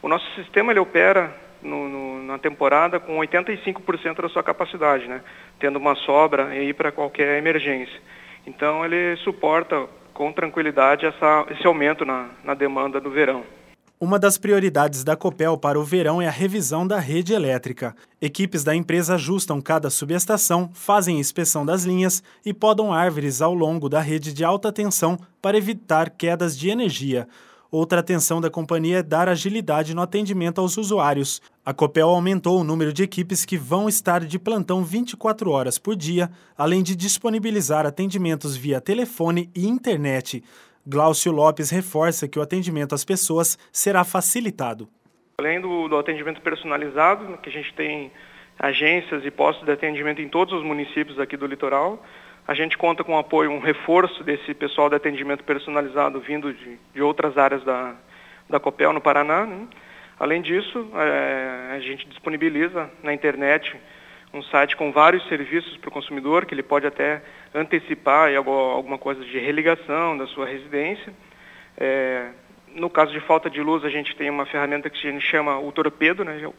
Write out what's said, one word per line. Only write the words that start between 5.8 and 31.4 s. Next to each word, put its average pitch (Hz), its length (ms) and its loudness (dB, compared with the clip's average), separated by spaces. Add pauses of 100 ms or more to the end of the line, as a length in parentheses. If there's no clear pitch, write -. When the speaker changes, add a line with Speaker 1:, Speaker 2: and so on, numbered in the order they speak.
Speaker 1:
sobra 143 520 4
aí 139 260 -4
pra 147 180 -2
qualquer 147 460 0
emergência. 143 640 -2 (460)
Então, 151 360 -2
ele 170 340 0
suporta 160 680 0 (260)
com 151 200 -4
tranquilidade 147 720 2
essa, 151 460 4
esse 151 160 2
aumento 156 360 2
na, 127 260 -4 (140)
na 139 120 -2
demanda 139 440 0
do 135 120 -8
verão. 135 320 2 (560)
Speaker 2:
Uma 190 200 2
das 190 180 4
prioridades 151 680 2
da 151 120 2
Copel 160 420 0
para 147 220 0
o 151 40 -2
verão 165 380 2
é 170 60 0
a 151 40 0
revisão 170 540 -2
da 196 140 0
rede 170 340 0
elétrica. 127 600 -2 (260)
Equipes 160 420 -2
da 151 120 2
empresa 170 400 0
ajustam 151 440 -2
cada 151 300 0
subestação, 175 840 0
fazem 180 480 2
inspeção 147 460 0
das 180 180 0
linhas 185 380 2 (240)
e 208 80 -2
podam 214 400 4
árvores 147 480 0
ao 170 140 4
longo 160 340 0
da 151 100 2
rede 151 320 -2
de 147 120 -4
alta 202 280 2
tensão 180 460 0 (240)
para 202 160 2
evitar 190 540 0
quedas 170 440 -2
de 151 140 -2
energia. 135 580 -2 (440)
Outra 165 280 2
atenção 170 400 0
da 165 120 -2
companhia 165 480 0
é 175 40 -2
dar 160 240 2
agilidade 165 680 -2
no 175 80 -2
atendimento 185 580 -2
aos 185 160 0
usuários. 147 640 0 (240)